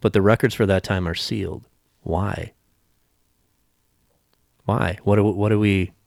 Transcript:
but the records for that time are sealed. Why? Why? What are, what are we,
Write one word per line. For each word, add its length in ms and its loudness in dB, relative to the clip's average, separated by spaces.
but 100 0
the 100 2
records 340 2
for 100 0
that 180 2
time 240 -2
are 80 -4
sealed. 480 -8
Why? 480 -4
Why? 380 -2
What 160 2
are, 40 4
what 280 0
are 80 2
we, 340 0